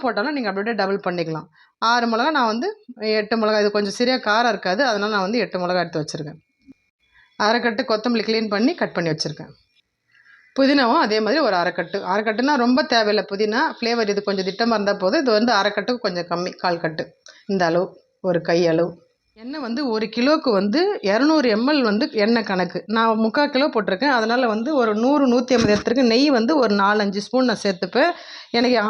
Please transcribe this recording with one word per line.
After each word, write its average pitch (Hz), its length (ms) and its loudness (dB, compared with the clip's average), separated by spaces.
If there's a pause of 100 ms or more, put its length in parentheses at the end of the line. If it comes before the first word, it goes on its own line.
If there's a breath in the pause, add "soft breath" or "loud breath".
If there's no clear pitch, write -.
போட்டாலும் 233 320 -2
நீங்க 214 140 -2
அப்படியே 208 320 -4
டபுள் 196 240 -2
பண்ணிக்கலாம். 160 400 -4 (340 soft breath)
ஆறு 233 320 2
மிளகா, 254 240 0
நான் 226 160 2
வந்து 302 160 -4 (500)
எட்டு 214 220 -2
மிளகா, 214 220 2
இது 208 140 0
கொஞ்சம் 202 220 -2
சரியா 254 180 2 (120)
காரம் 226 240 2
இருக்காது, 190 360 -2
அதனால 208 260 -2
நான் 190 120 0
வந்து 226 180 0
எட்டு 185 160 -6
மிளகா 180 220 2
எடுத்து 170 200 -4
வச்சிருக்கேன். 156 360 -10 (1040 soft breath)
அரை 233 220 2
கட்டு 226 240 -2
கொத்தமல்லி 220 380 0
கிளீன் 220 260 -2
பண்ணி 254 260 0
கட் 196 160 -4
பண்ணி 165 160 -2
வச்சிருக்கேன். 156 400 -8 (1040 soft breath)
புதினாவும் 269 460 4
அதே 214 200 0
மாதிரி 233 220 2
ஒரு 202 140 2
அரை 175 180 0
கட்டு. 180 200 -4 (120)
அரை 202 160 0
கட்டுனா 240 260 0 (100)
ரொம்ப 254 200 4 (100)
தேவையில்லை 214 380 2
புதினா, 214 320 0 (160)
ஃப்ளேவர் 233 340 0
இது 202 160 -2
கொஞ்சம் 190 200 -2
திட்டமா 226 280 0
இருந்தா 202 260 0
போதும். 240 200 2
இது 254 160 0
வந்து 240 180 2
அரை 202 180 2
கட்டுக்கு 220 300 -4
கொஞ்சம் 175 260 -4
கம்மி, 175 200 -4 (120)
கால் 175 220 -2
கட்டு, 165 200 -6 (480 loud breath)
இந்த 185 180 0
அளவு, 175 160 2 (420)
ஒரு 170 180 0
கை 170 100 2 (140)
அளவு. 170 200 2 (520)
எண்ணெய் 277 240 -10
வந்து 233 140 -6 (140)
ஒரு 220 120 -2 (100)
கிலோக்கு 277 420 0
வந்து 208 220 0 (320)
இருநூறு 285 340 2 (100)
எம் 240 160 0
எல் 285 180 2
வந்து 214 140 0 (200)
எண்ணெய் 226 260 0
கணக்கு. 180 300 -2 (160)
நான் 226 280 2
முக்கால் 277 300 0
கிலோ 277 200 2
போட்டிருக்கேன், 214 440 0
அதனால 240 360 0
வந்து 233 180 -2 (100)
ஒரு 220 120 2 (100)
நூறு, 285 280 4
நூத்தி 247 240 2
ஐம்பது 214 200 4
எடுத்திருக்கேன். 240 380 2
நெய் 277 140 4 (100)
வந்து 226 160 2 (100)
ஒரு 208 180 2
நாலு, 208 240 2
அஞ்சு 202 200 -4
ஸ்பூன் 254 260 0
நான் - 140 -4
சேர்த்துப்பேன். 202 460 0 (460 loud breath)
எனக்கு 240 200 2 (120)